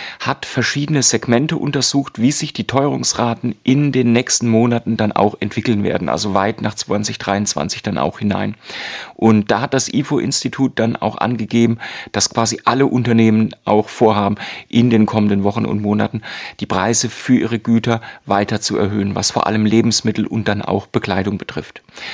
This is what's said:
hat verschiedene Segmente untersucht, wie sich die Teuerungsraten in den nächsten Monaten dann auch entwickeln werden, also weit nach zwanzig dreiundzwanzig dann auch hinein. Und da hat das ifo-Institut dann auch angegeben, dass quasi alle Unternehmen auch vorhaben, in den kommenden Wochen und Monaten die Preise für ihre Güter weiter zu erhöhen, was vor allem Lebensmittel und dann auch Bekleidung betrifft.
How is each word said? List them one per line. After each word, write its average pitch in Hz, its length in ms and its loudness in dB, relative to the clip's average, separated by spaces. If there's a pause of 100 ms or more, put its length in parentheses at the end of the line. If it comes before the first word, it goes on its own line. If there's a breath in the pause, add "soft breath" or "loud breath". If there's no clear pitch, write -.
(200 loud breath)
hat - 260 -6
verschiedene 143 560 -2
Segmente 123 560 2
untersucht, 139 640 -2
wie 131 100 4
sich - 220 -4
die - 140 -6
Teuerungsraten 127 960 0
in 139 280 4
den 120 220 2
nächsten 120 340 0
Monaten 113 500 2
dann 107 160 0
auch 104 260 4
entwickeln 104 440 -2
werden, 87 260 -2
also 95 260 -2
weit 101 260 0
nach 107 140 -4
zwanzig 104 420 -4
dreiundzwanzig 98 640 -4
dann 98 160 -4
auch 71 220 -2
hinein. 101 340 -2 (600 loud breath)
Und 110 340 4
da 110 120 2
hat 139 120 -2
das 131 140 0
ifo-Institut 135 880 -2
dann 113 220 0
auch 107 200 -4
angegeben, 117 600 0 (340 loud breath)
dass - 180 0
quasi 113 360 -2
alle 131 200 4
Unternehmen 113 800 4
auch 107 240 2
vorhaben, 104 480 2 (320 loud breath)
in 117 220 4
den 110 160 6
kommenden 104 400 2
Wochen 107 180 0
und 104 180 -2
Monaten 107 400 0 (380 loud breath)
die 101 60 -6
Preise 110 440 0
für - 300 2
ihre 113 200 -2
Güter 117 420 0 (240 loud breath)
weiter 101 340 0
zu - 160 -4
erhöhen, 101 400 -2
was - 160 0
vor - 160 0
allem 107 180 2
Lebensmittel 110 640 2
und 110 220 -2
dann 104 120 -2
auch 101 260 -2
Bekleidung 95 500 -2
betrifft. - 440 -12 (320 loud breath)